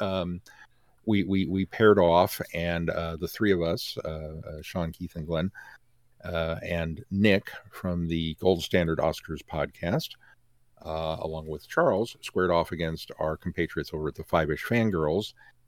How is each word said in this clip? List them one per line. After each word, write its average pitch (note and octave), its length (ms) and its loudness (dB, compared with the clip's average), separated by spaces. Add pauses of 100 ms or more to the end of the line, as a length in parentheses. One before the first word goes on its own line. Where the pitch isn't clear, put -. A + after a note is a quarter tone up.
um, F2+ 400 -2 (680)
we, G2+ 180 4
we, G2 220 0
we F#2+ 180 0
paired G#2 340 6
off, F2 420 6 (120)
and, E2+ 380 -2
uh, E2 260 -4
the E2+ 100 -6
three G#2 260 2
of F2 100 0
us, - 420 -4
uh, - 40 -6
uh, D#2 540 -10
Sean, E2 300 -4
Keith, - 240 -12
and D#2 100 -8
Glenn, E2 240 0 (720)
uh, E2 400 -2
and E2 480 -4
Nick G2 400 4 (200)
from F2 360 -4
the E2 320 -2
Gold F#2 240 2
Standard E2 360 0
Oscars D#2+ 420 -2 (100)
podcast, E2+ 600 -4 (760)
uh, D#2+ 360 -4
along D#2+ 280 -8
with D#2 180 -10
Charles, A#2+ 540 0
squared F#2 300 0
off E2+ 200 2
against E2 480 -6
our D#2 200 0
compatriots E2 560 -4
over D2+ 140 -4
at C#2 60 -6
the - 80 -12
Five-ish D#2 420 0
Fangirls, G2 680 0 (360)